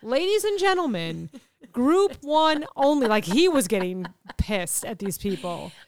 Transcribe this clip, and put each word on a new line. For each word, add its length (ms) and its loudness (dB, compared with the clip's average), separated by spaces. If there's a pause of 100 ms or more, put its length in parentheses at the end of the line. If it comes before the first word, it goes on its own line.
Ladies 420 0
and 160 0
gentlemen, 680 -2 (440)
group 480 2
one 440 2 (120)
only. 320 4
Like, 160 2
he 240 4
was 180 2
getting 400 -2 (300)
pissed 480 -2
at 160 -10
these 180 -6
people. 540 -6 (160)